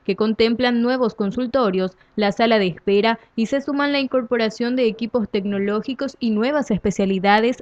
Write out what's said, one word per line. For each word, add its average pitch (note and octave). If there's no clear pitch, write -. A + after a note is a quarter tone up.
que F#3+
contemplan A#3
nuevos A#3+
consultorios, G3+
la G3+
sala A3+
de G3
espera G3+
y A3+
se C4+
suman C#4+
la C#4+
incorporación A#3+
de B3+
equipos A3
tecnológicos G#3
y A#3
nuevas B3+
especialidades G3+